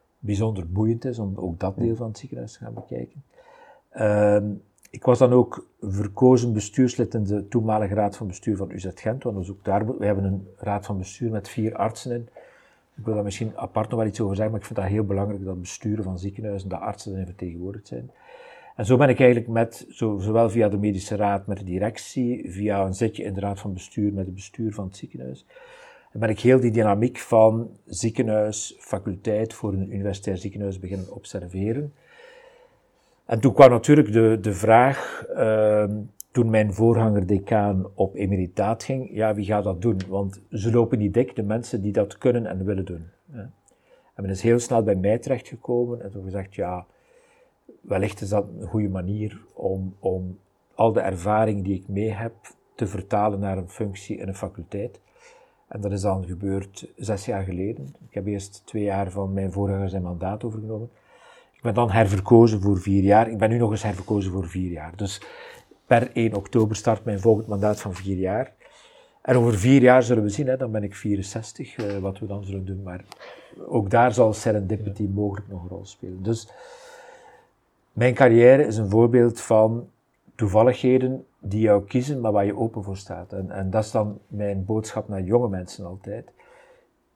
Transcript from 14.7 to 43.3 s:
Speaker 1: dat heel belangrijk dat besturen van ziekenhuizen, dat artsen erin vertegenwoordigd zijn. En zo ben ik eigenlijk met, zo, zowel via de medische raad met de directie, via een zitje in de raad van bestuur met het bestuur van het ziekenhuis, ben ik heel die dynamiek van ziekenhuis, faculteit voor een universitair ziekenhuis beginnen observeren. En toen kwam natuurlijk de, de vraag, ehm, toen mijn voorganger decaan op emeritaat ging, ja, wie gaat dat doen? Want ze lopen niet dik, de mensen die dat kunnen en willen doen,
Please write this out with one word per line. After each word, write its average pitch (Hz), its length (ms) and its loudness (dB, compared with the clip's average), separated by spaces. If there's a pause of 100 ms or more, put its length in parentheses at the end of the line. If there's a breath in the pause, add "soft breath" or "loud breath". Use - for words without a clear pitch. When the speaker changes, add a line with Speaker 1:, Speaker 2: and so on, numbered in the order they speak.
Speaker 1:
dat 95 80 -2
heel 107 160 0
belangrijk 98 400 -4
dat 92 160 -8
besturen 104 440 -6
van 92 140 -6
ziekenhuizen, 98 500 -8
dat 92 120 -8
artsen 104 320 -10
erin 95 140 -6
vertegenwoordigd 92 600 -12
zijn. 123 240 -12 (640 loud breath)
En 110 100 -4
zo 123 100 6
ben 139 120 6
ik 123 100 4
eigenlijk 123 320 6
met, - 400 -2
zo, 107 280 -4
zowel 110 320 2
via 107 180 2
de 101 100 -2
medische 101 380 -2
raad 101 300 -2
met 98 120 -6
de 98 60 -12
directie, 110 840 -6
via 98 340 -2
een 95 100 -2
zitje 107 300 -2
in 98 100 -6
de 95 60 -6
raad 98 200 -6
van 101 120 -8
bestuur 101 400 -4
met 98 140 -4
het 92 80 -12
bestuur 104 380 -8
van 107 120 -10
het 92 120 -12
ziekenhuis, - 500 -16 (680 loud breath)
ben 110 180 -2
ik 107 100 -4
heel 127 200 6
die 117 100 2
dynamiek 110 480 0
van 113 520 4 (160)
ziekenhuis, 107 920 -2
faculteit 104 760 -6
voor 104 180 -6
een 95 200 -6
universitair 98 440 -6
ziekenhuis 98 420 -8
beginnen 92 360 -10
observeren. 101 800 -6 (1300 soft breath)
En 113 160 -2
toen 117 120 4
kwam 135 180 12
natuurlijk 120 420 4
de, 110 280 6
de 104 140 -2
vraag, 113 680 4 (100)
ehm, 107 600 2 (340)
toen 117 200 2
mijn 107 240 2
voorganger 110 520 4
decaan 101 680 0
op 95 200 -2
emeritaat 98 680 -2
ging, 131 300 -6
ja, 107 220 0
wie 104 100 -4
gaat 104 200 0
dat 92 180 -4
doen? 107 260 0
Want 98 320 -6 (100)
ze 113 200 -2
lopen 113 280 2
niet 104 160 0
dik, 127 220 0
de 117 60 -4
mensen 107 400 -4
die 101 100 -2
dat 101 260 -2
kunnen 120 280 0
en 92 180 -6
willen 95 200 -2
doen, 85 240 -12 (220)